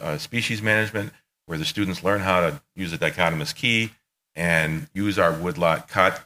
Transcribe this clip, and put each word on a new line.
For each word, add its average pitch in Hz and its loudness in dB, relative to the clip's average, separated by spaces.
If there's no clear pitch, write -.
uh, 76 -4
species 117 -4
management, 107 0
where 82 -6
the 78 -4
students 92 -2
learn 98 2
how 92 2
to 78 0
use 90 -6
a 80 -4
dichotomous 82 0
key 113 0
and 80 0
use 101 0
our 85 4
woodlot 82 0
cod-, 95 2